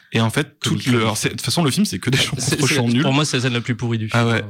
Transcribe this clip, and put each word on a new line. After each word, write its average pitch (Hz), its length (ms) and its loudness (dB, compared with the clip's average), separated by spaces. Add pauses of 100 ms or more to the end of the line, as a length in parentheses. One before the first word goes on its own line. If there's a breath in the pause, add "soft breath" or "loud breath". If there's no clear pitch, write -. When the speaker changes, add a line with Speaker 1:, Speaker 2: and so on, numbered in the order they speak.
(140 loud breath)
Speaker 1:
Et 117 60 2
en 113 80 4
fait, - 320 -4
toute - 120 -2
Speaker 2:
Comique. 104 160 -2
Speaker 1:
le, 120 100 4
alors, 110 180 2
c'est, - 120 -2
de - 60 -4
toute 127 60 -8
façon, - 240 0
le 135 60 2
film, 190 160 2
c'est - 120 -6
que - 120 -2
des 135 80 2
Speaker 3:
C'est, - 60 2
Speaker 1:
chansons - 260 -6
Speaker 3:
c'est, 170 60 0
Speaker 1:
trop 143 100 0
Speaker 3:
c'est, - 80 0
Speaker 1:
chantes 120 180 2
nulles. 123 80 4
Speaker 3:
pour 139 140 2
moi, 147 100 2
c'est 139 140 -2
la 120 60 -2
scène 123 100 0
la 120 80 -2
plus 117 140 -4
pourrie 117 200 -2
du 110 160 -4
Speaker 1:
Ah 117 120 2
Speaker 3:
film. 117 80 2
Speaker 1:
ouais. 110 180 0